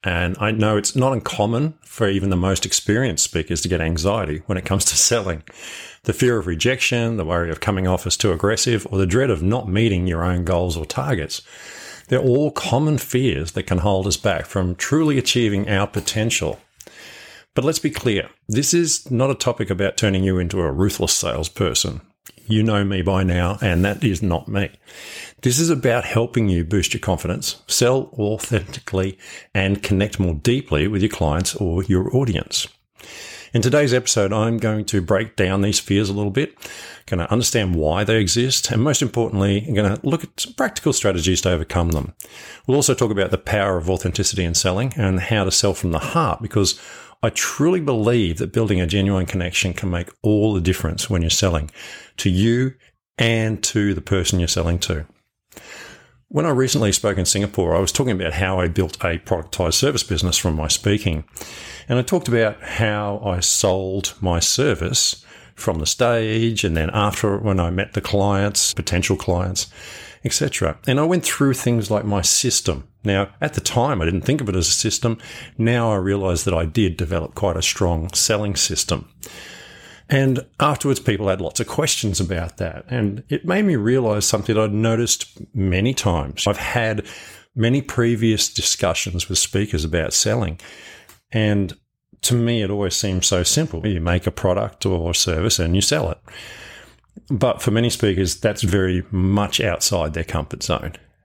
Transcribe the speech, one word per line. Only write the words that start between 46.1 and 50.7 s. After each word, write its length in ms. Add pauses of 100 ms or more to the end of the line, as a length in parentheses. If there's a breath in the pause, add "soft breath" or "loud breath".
because 400 (400 loud breath)
I 100
truly 500
believe 580
that 140
building 280
a 60
genuine 400
connection 460
can 180
make 180 (140)
all 320
the 60
difference 500